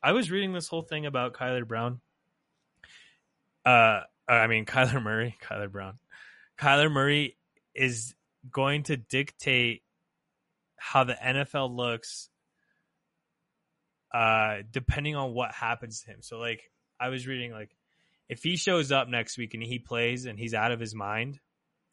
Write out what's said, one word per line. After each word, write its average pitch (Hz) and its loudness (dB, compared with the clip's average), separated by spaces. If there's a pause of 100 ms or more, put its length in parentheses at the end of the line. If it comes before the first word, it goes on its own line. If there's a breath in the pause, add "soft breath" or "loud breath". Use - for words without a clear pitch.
I 143 4
was 208 2
reading 190 -2
this 175 -6
whole 165 -6
thing 151 -6
about 123 -2
Kyler 127 -2
Brown. 117 -4 (1600 loud breath)
Uh, 113 8 (280)
I 117 6
mean, 110 2
<laughs> - -
Kyler 120 4
Murray, 110 -2
Kyler 104 -8
Brown. 98 -10 (600 loud breath)
Kyler 147 6
Murray 143 2 (380)
is 120 -2 (360)
going 139 0
to 151 -2
dictate 127 0 (920)
how - 2
the 123 -4
N 127 0
F 139 -4
L 135 -2
looks, 120 -6 (1900)
uh, 110 2 (120)
depending 147 -4
on 131 -4
what 117 -2
happens 117 -6
to - -20
him. 107 -20
So, 113 -14
like, 117 -6 (380)
I 123 -2
was 131 -6
reading, 123 -8
like, 107 -16 (520)
if 120 -12
he 175 -2
shows 160 0
up 131 2
next 120 -4
week 117 -8
and 113 -8
he 120 -6
plays 120 -4
and 110 -12
he's 117 -6
out 110 2
of 117 -4
his 110 -10
mind, 110 -6 (540)